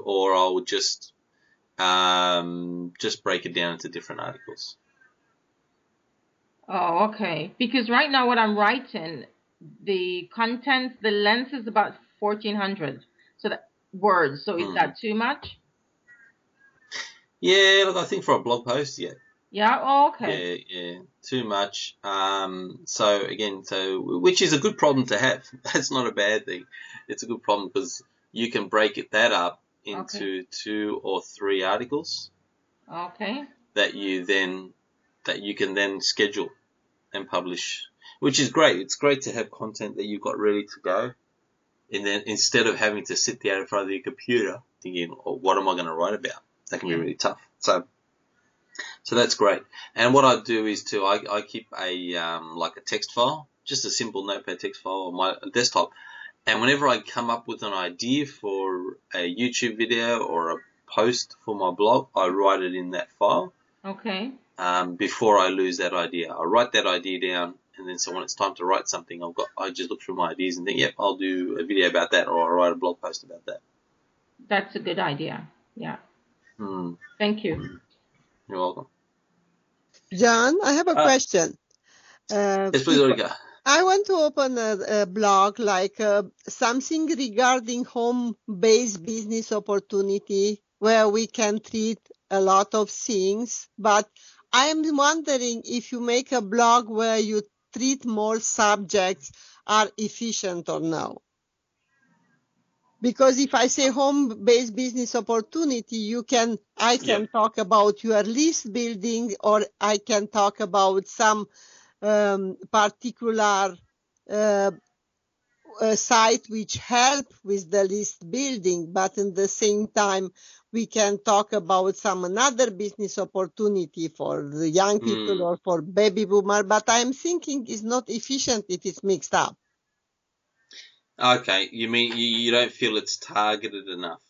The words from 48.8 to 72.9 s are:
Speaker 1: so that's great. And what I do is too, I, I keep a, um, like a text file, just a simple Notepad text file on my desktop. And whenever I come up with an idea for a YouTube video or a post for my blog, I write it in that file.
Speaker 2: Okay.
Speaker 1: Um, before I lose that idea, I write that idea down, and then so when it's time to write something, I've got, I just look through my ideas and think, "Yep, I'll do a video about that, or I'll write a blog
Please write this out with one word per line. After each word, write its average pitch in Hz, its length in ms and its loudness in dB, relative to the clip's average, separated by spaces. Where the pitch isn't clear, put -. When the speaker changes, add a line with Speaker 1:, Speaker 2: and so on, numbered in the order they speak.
Speaker 1:
so - 120 -2
that's 120 200 2
great. 101 260 2
And 117 180 4
what 135 140 8
I 123 140 6
do 110 260 0
is 104 180 -4
too, 101 220 -2
I, 104 240 2
I 104 100 -2
keep - 260 -12
a, 90 380 -6
um, 82 400 -8
like 82 200 -6
a - 60 -20
text - 300 -6
file, 143 360 -2
just - 220 -4
a 104 40 -6
simple 101 360 -6
Notepad 98 340 -8
text - 220 -10
file 95 260 -6
on 87 60 -10
my 92 200 -2
desktop. 117 400 0
And 110 140 2
whenever 143 280 2
I 117 120 2
come 117 300 -6
up 120 180 -4
with 110 140 -10
an 107 100 -6
idea 117 540 -2
for 95 720 -6
a 87 200 -4
YouTube 117 420 -4
video 117 460 0
or 82 280 -2
a 82 60 -4
post 120 580 -2
for 110 100 -4
my 95 160 -2
blog, 110 440 2
I 95 140 2
write 98 340 2
it 90 120 -4
in 90 160 -8
that 90 280 -8
file. - 340 2
Speaker 2:
Okay. 196 480 -8
Speaker 1:
Um, 90 380 -2
before 101 420 4
I 92 100 4
lose 92 300 0
that 90 160 -2
idea, 85 400 -4
I 80 100 -6
write 117 280 2
that 104 140 2
idea 92 340 -2
down, 90 340 -4
and 95 120 -14
then 90 100 -10
so 90 140 -6
when 90 120 -6
it's - 100 -10
time 98 220 -4
to 87 80 -8
write 92 240 0
something, 85 340 -10
I've 87 120 -10
got, - 220 -4
I 95 140 -6
just 90 200 -8
look - 120 -10
through 95 140 -10
my 87 140 -2
ideas 90 260 -4
and 87 100 -8
think, 101 140 -4
"Yep, 139 180 0
I'll 98 180 0
do 92 440 -4
a 85 40 -4
video 92 240 2
about 87 240 0
that, 87 160 4
or 85 140 0
I'll 82 140 0
write 87 160 4
a - 20 -2
blog 87 260 -4